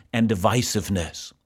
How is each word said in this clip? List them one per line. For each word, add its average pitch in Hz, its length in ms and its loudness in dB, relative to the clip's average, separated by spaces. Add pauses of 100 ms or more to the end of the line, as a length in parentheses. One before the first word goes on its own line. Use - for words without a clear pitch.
(140)
and 113 160 2
divisiveness. 101 1040 0 (120)